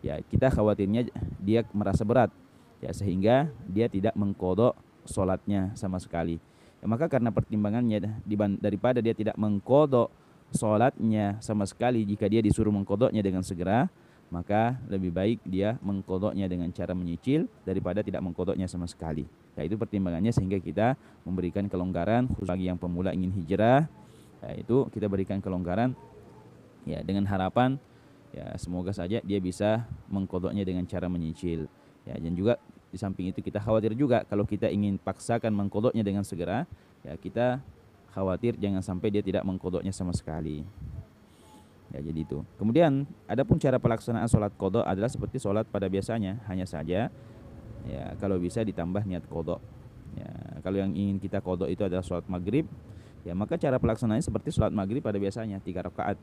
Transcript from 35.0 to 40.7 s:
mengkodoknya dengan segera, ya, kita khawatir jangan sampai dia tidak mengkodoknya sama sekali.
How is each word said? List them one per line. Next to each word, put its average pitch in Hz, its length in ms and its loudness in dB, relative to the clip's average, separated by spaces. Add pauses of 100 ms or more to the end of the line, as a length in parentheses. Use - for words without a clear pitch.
mengkodoknya 104 560 0
dengan 101 160 0
segera, 90 400 -4 (400)
ya, 73 160 -10
kita 123 400 0 (560)
khawatir 98 400 0
jangan 98 240 0
sampai 92 320 -2
dia 101 80 2
tidak 95 240 0
mengkodoknya 92 480 -2
sama 90 240 -4
sekali. 78 480 -6 (1300)